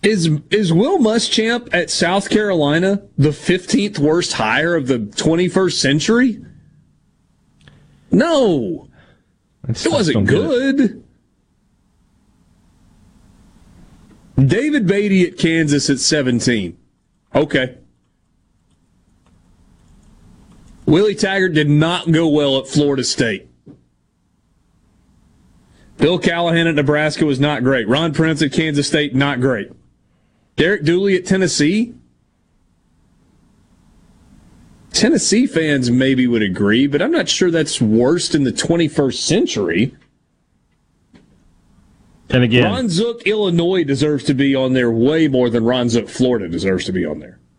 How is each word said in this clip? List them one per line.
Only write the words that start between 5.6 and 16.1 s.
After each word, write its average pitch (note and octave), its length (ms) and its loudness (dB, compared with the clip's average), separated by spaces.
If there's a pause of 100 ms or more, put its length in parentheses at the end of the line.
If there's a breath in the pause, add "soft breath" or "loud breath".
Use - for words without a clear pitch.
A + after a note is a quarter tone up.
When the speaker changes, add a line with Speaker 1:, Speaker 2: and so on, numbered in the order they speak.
Speaker 1:
century? G#3+ 640 0 (1700 soft breath)
No. G3+ 760 0 (800 soft breath)
Speaker 2:
I A#2 40 -2
just - 140 -8
Speaker 1:
It E4 60 0
wasn't F#3+ 220 0
Speaker 2:
don't G#2 100 0
get - 160 2
it. C4+ 360 0
Speaker 1:
good. C4 280 0 (3500)
David C4 380 2
Beatty G3 400 2
at - 120 -8
Kansas D#3 520 0
at C3+ 80 2
seventeen. B2 800 -2 (560)